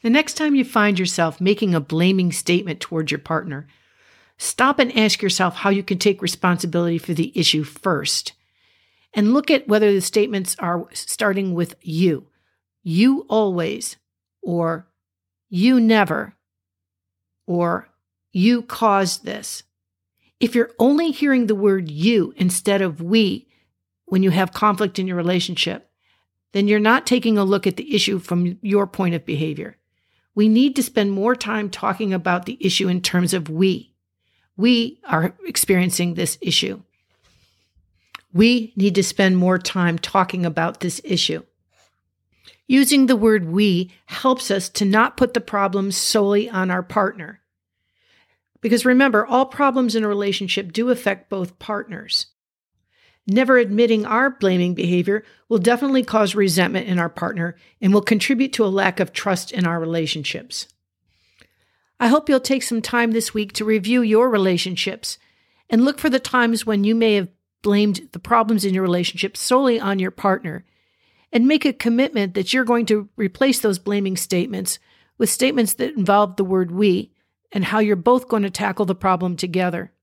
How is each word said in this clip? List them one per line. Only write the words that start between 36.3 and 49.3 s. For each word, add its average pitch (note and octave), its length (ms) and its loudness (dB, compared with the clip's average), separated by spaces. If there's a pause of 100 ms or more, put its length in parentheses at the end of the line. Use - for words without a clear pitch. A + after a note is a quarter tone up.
issue. - 400 -4 (1500)
We A3+ 420 4
need G3 200 2
to G3 60 2
spend F#3 360 2
more F3+ 180 4
time F3 420 -2
talking F3+ 460 -2
about E3 360 -2
this F3 240 -6
issue. E3 380 -2 (1200)
Using C4+ 400 4
the B3 100 4
word G#3+ 340 2
"we" F#3 400 0 (160)
helps - 440 -2
us G3 200 -2
to - 140 -4
not G#3+ 320 2
put B3 160 2
the A#3 80 -2
problem G3 500 -2
solely G3+ 600 0
on F#3+ 200 -2
our F3+ 120 -2
partner. F#3+ 580 -4 (1200)
Because A#3 240 0
remember, B3+ 400 4
all C4 220 2